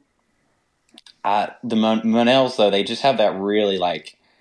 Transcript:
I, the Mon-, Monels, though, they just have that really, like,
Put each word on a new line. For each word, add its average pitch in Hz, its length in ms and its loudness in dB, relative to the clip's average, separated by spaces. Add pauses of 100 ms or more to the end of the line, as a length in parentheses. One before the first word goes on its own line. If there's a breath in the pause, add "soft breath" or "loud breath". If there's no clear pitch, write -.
(1200)
I, 104 280 -2 (120)
the 113 120 -4
Mon-, 110 260 0
Monels, 120 540 2
though, 104 140 2
they 101 140 0
just 113 180 -8
have 135 140 2
that 101 240 0
really, 101 380 0
like, 87 400 -6 (220)